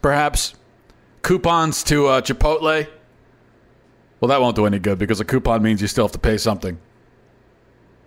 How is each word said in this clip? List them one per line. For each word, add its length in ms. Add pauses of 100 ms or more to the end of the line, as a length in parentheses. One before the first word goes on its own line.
perhaps? 540 (680)
Coupons 640
to, 240
uh, 140
Chipotle? 680 (1300)
Well, 80
that 140
won't 160
do 80
any 140
good 200
because 220
a 40
coupon 380
means 180
you 60
still 180
have 80
to 60
pay 180
something. 400 (1300)